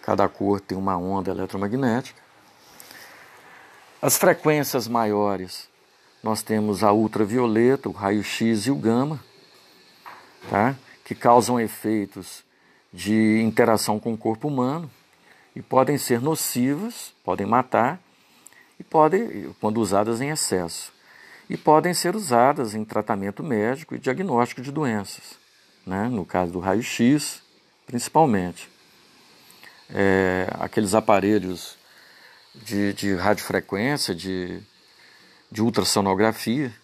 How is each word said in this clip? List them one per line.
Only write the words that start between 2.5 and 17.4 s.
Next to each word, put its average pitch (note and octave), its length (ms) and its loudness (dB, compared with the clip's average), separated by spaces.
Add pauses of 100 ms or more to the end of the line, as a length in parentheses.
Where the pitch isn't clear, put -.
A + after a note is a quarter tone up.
As C3 160 0
frequências D3 720 2
maiores, G#2 840 -2 (540)
nós A2 180 -2
temos G#2+ 420 0
a G#2 100 6
ultravioleta, A2 960 2
o - 20 -8
raio-x G#2 720 -2
e C3 60 0
o C#3+ 40 0
gama, B2+ 440 0 (1300)
tá? A2 240 2 (300)
Que - 100 -10
causam A#2+ 460 4
efeitos G#2 840 -4 (480)
de G#2+ 480 2
interação A2 580 2
com A2+ 140 -4
o A2 40 -6
corpo A2+ 300 -4
humano C#3 420 -4 (640)
e - 80 -14
podem C3 360 2
ser A#2+ 240 0
nocivas, C#3+ 920 -2 (100)
podem F#2+ 220 -2